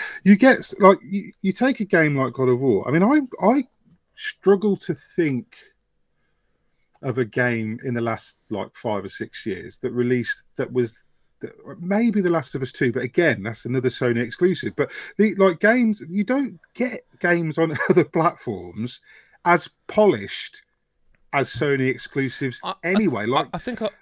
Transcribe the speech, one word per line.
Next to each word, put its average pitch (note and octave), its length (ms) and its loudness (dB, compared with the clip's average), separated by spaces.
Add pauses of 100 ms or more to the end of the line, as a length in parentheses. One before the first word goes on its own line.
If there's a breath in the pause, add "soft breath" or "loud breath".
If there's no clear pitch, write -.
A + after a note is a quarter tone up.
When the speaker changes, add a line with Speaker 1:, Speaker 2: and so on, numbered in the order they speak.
(240 loud breath)
Speaker 1:
you G3 120 8
get B3+ 220 6
s-, - 200 -10
like, G3 240 8
you, F#3+ 300 -8 (100)
you F#3+ 100 0
take B3+ 280 0
a G#3+ 40 -4
game D#3 320 2
like C3 160 -2
God C3 160 0
of B2 120 2
War. A#2+ 280 2
I - 20 -2
mean, D#3+ 120 2
I, C#4 180 4 (260)
I B3+ 220 2 (460)
struggle G3 640 2
to - 160 -6
think C#3 640 -4 (1500)
of B2+ 160 -4
a B2+ 60 2
game A2+ 600 -2
in B2+ 100 -4
the A#2+ 60 -4
last, A2+ 380 -6 (120)
like, G2 240 -8
five G#2 300 -6
or G2 40 -10
six - 380 -12
years F#2 320 -8
that B2 140 -6
released, B2 500 -2 (140)
that C3 160 -6
was, B2 320 -4 (360)
that, - 120 -14 (280)
maybe G3+ 400 0
The F3+ 100 2
Last D#3+ 260 -2
of C3 60 -8
Us C3 100 -6
two, B2+ 200 0
but B2 120 -4
again, B2+ 400 2
that's A2+ 200 -8
another B2+ 240 0
Sony A#2+ 300 0
exclusive. D3+ 560 0
But C#3 160 -2 (260 loud breath)
the, G#3 200 4
like, F#3+ 240 2
games, A3 500 2
you G3 140 -2
don't B3+ 340 -2 (160)
get A#3+ 280 -6 (180)
games E3+ 380 0
on D#3+ 240 0
<laughs> - 60 0
other E3+ 160 6
platforms A2 960 -4 (440 soft breath)
as F3 240 2 (180)
polished - 760 0 (720)
as C#3 180 0
Sony C#3 380 0
exclusives C3 760 -6
Speaker 2:
I, F#3 60 -6
I F#3 120 -8
Speaker 1:
anyway. E3+ 440 0
Speaker 2:
th-, A#2+ 80 0
Speaker 1:
Like D3+ 120 0
Speaker 2:
I, - 80 -18
I F3+ 40 -6
think A#3+ 240 -10
I, G#3+ 80 -4 (120)